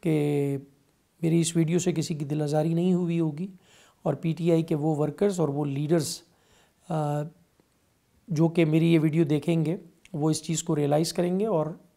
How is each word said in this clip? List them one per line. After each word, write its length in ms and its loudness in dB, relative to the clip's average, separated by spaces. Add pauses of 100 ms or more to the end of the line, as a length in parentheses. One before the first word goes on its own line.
कि 40 2 (1120)
मेरी 160 2
इस 180 0
वीडियो 220 2
से 140 0
किसी 220 -4
की 100 -6
दिल 160 -4
आज़ारी 320 0
नहीं 200 2
हुई 240 0
होगी 320 -2 (560)
और 100 0
पीटीआई 480 0
के 120 -2
वो 180 0
वर्कर्स 460 -2
और 100 2
वो 140 -4
लीडर्स, 600 -2 (680)
अ, 340 -2 (1080)
जो 180 4
कि 160 2
मेरी 260 4
ये 60 6
वीडियो 280 2
देखेंगे, 540 0 (360)
वो 160 0
इस 120 -2
चीज़ 200 -4
को 100 -2
रियलाइज़ 400 0
करेंगे 320 -2
और 340 -2 (180)